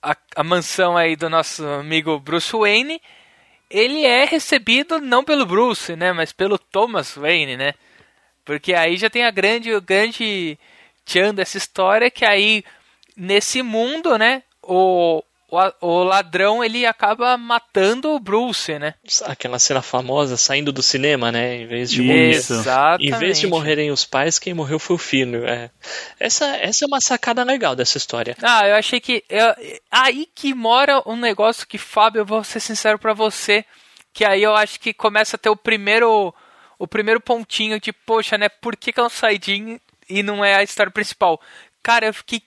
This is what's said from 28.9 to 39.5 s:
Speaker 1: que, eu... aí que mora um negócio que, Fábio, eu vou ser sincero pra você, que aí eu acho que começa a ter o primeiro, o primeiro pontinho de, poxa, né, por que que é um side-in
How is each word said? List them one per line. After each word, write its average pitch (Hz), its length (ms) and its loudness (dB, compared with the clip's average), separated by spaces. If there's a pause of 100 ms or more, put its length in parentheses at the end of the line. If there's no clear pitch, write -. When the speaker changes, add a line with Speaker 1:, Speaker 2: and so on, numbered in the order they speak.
Speaker 1:
que, 240 280 -4
eu... 220 240 4 (380)
aí 262 420 2
que 277 220 -4
mora 254 500 2
um 226 120 -8
negócio 226 500 0
que, - 120 -12
Fábio, 220 420 2
eu 208 60 -2
vou 214 180 -2
ser - 160 -8
sincero 214 360 0
pra 220 160 -2
você, 214 520 0 (500)
que 220 100 0
aí 196 200 4
eu 214 100 4
acho 214 240 2
que 220 160 -6
começa 214 400 0
a 220 40 -8
ter 220 120 0
o 214 60 4
primeiro, 214 760 2 (460)
o 185 80 -8
primeiro 214 340 0
pontinho 220 600 -4
de, 220 120 -8
poxa, 220 460 -2
né, 208 100 0
por 226 280 -8
que - 160 -8
que - 80 -2
é - 20 4
um 233 60 2
side-in 214 720 -2 (280)